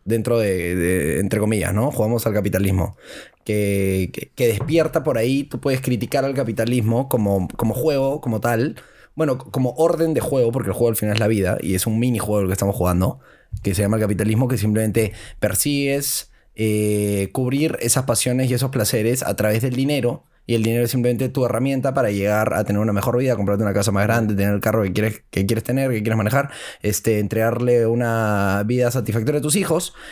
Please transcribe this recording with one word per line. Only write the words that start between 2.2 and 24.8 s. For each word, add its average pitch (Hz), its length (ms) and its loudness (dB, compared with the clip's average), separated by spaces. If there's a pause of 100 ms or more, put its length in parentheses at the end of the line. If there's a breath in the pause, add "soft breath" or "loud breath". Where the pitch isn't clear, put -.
al 107 60 0
capitalismo. 95 640 0 (480 loud breath)
Que, 98 680 0
que, - 220 -12
que 123 120 2
despierta 156 560 0
por 131 140 0
ahí, 131 280 0
tú - 160 -8
puedes 131 180 0
criticar 131 460 0
al 139 80 -2
capitalismo 117 720 0
como, 101 480 0
como 110 180 -2
juego, 139 460 0
como 110 220 -4
tal. 120 340 0 (400 loud breath)
Bueno, 143 260 0
c-, - 100 -18
como 131 260 0
orden 160 360 2
de - 80 0
juego, 127 300 2
porque 123 180 -2
el 92 40 0
juego 120 160 2
al 110 80 0
final 104 180 0
es 107 60 0
la 107 60 0
vida, 98 340 0
y 92 140 -2
es 95 120 -4
un 110 120 -2
minijuego 104 420 -2
el 95 60 -2
que 92 60 -2
estamos 98 220 -2
jugando, 90 440 0 (440 soft breath)
que 98 120 -2
se 98 80 0
llama 107 140 0
el 107 60 0
capitalismo, 107 460 0
que 123 80 0
simplemente 107 560 0 (260 loud breath)
persigues, 139 920 -2 (240)
eh, 104 800 0
cubrir 135 480 0
esas 127 220 2
pasiones 127 460 0
y 127 40 0
esos 127 180 0
placeres 117 520 0
a 101 120 -2
través 107 260 0
del 123 140 -2
dinero, 135 480 0 (260)
y 117 60 2
el 110 80 2
dinero 117 220 2
es 113 60 -2
simplemente 123 360 0
tu 131 160 -2
herramienta 131 500 0
para 127 160 2
llegar 104 440 2
a 101 100 0
tener 101 180 0
una 107 120 2
mejor 113 240 0
vida, 127 180 2
comprarte 101 280 0
una 101 100 2
casa 101 180 2
más 101 160 2
grande, 110 260 2
tener 101 200 2
el 101 80 -2
carro 110 220 2